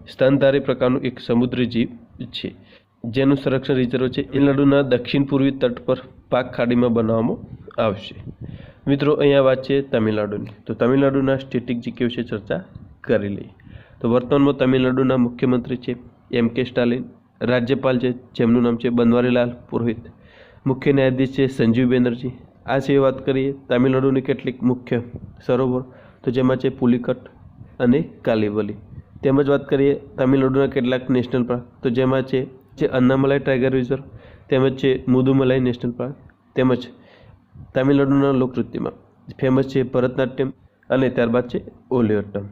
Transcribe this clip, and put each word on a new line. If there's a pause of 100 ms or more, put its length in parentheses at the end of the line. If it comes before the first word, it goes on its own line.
સ્તનધારી
પ્રકારનું
એક
સમુદ્રી
જીવ (360)
છે, (540)
જેનું
સંરક્ષણ
રિઝર્વ
છે
તમિલનાડુના
દક્ષિણ
પૂર્વી
તટ
પર (300)
પાક
ખાડીમાં
બનાવવામાં (400)
આવશે. (720)
મિત્રો,
અહીંયા
વાત
છે
તમિલનાડુની. (120)
તો
તમિલનાડુના
સ્ટેટિક
જી
કે
વિશે
ચર્ચા (420)
કરી
લઈએ. (440)
તો
વર્તમાનમાં
તમિલનાડુના
મુખ્યમંત્રી
છે (380)
એમ
કે
સ્ટાલિન, (380)
રાજ્યપાલ
છે (240)
જેમનું
નામ
છે
બનવારીલાલ (180)
પુરોહિત, (640)
મુખ્ય
ન્યાયાધીશ
છે
સંજીવ
બેનર્જી. (320)
આ
સિવાય
વાત
કરીએ (160)
તમિલનાડુની
કેટલીક
મુખ્ય (460)
સરોવર, (360)
તો
જેમાં
છે
પુલિકટ (560)
અને (220)
કાલીવલી. (440)
તેમજ
વાત
કરીએ (240)
તમિલનાડુના
કેટલાક
નેશનલ
પાર્ક, (160)
તો
જેમાં
છે (380)
જે
અન્નામલાઈ
ટાઇગર
રિઝર્વ, (460)
તેમજ
છે (180)
મુદુમલાઈ
નેશનલ
પાર્ક, (400)
તેમજ (920)
તમિલનાડુના
લોકનૃત્યમાં (440)
ફેમસ
છે
ભરતનાટ્યમ (400)
અને
ત્યારબાદ
છે (320)
ઓલિયટ્ટમ.